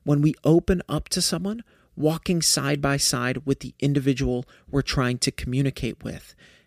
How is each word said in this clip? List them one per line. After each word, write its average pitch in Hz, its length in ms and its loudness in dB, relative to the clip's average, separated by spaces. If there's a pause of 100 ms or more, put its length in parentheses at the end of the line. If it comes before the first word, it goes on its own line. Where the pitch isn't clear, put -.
when 143 180 2
we 151 220 4
open 170 440 4
up - 220 -4
to 185 120 -2
someone 196 420 -4 (320)
walking 160 480 0
side 143 360 0
by 139 160 0
side 127 500 -2
with 139 160 0
the 123 180 -12
individual 131 680 0 (240)
we're 139 140 0
trying 123 340 0
to - 140 0
communicate 131 720 -4
with. - 320 -12 (320)